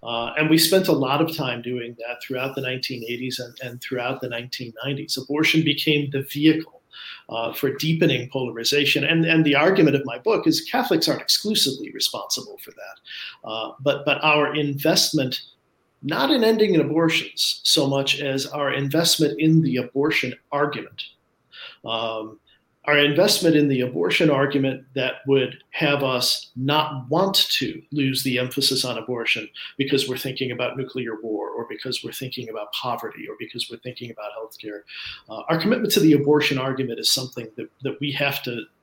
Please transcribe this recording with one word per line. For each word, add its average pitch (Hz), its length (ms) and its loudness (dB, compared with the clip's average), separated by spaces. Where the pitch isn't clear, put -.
Uh, 117 360 -4
and 156 120 2
we 160 80 8
spent 190 300 4
a - 40 4
lot 139 300 2
of - 140 0
time 123 260 -4
doing 120 380 -6
that 117 240 -10
throughout 135 320 -6
the 139 60 -4
nineteen 127 460 -6
eighties 123 320 -6
and, 117 220 -12
and 123 200 -12
throughout 127 400 -6
the 123 80 -8
nineteen 120 420 -10
nineties. 131 340 -6
Abortion 156 460 2
became 147 480 0
the 135 100 -2
vehicle, 156 600 2
uh, 113 240 -4
for 131 200 0
deepening 156 560 2
polarization. 135 760 0
And, 160 220 4
and 160 200 4
the 143 100 4
argument 160 400 6
of 139 100 0
my 120 120 -6
book 196 300 2
is - 140 2
Catholics - 460 0
aren't 139 140 0
exclusively 139 680 0
responsible 101 720 -6
for - 80 -20
that. - 760 -16
Uh, 110 320 -8
but, 135 260 0
but 143 180 0
our 147 320 2
investment, 143 840 0
not 214 300 0
in 254 120 4
ending 214 320 4
in 156 60 6
abortions 160 840 0
so 143 240 4
much 139 340 0
as 135 240 -2
our 143 280 -2
investment 147 680 2
in 160 220 6
the 127 160 2
abortion 131 560 -2
argument, 143 520 -4
um, 110 540 -6
our 147 120 4
investment 151 600 4
in 147 100 6
the 131 140 2
abortion 123 480 2
argument 135 520 2
that 131 200 -2
would 131 340 2
have 143 320 0
us 127 520 0
not 139 540 0
want 190 260 2
to - 460 0
lose 135 320 0
the 123 160 0
emphasis 127 460 0
on 120 120 -4
abortion 117 520 -4
because 135 300 0
we're 127 80 -4
thinking 131 360 -6
about 120 260 -4
nuclear 120 440 -6
war 104 280 -6
or 117 180 -8
because 113 340 -8
we're 117 120 -10
thinking 123 340 -10
about 110 240 -10
poverty 117 560 -8
or - 120 -12
because 117 300 -10
we're 113 100 -14
thinking 123 300 -12
about 104 300 -12
healthcare. 107 440 -14
Uh, 110 200 -10
our 165 100 2
commitment 226 320 0
to 202 80 4
the 160 140 8
abortion 143 440 4
argument 131 400 -4
is 113 140 0
something 123 460 -6
that, - 120 -12
that 135 180 -6
we 147 140 -4
have 139 300 -2
to 120 180 -6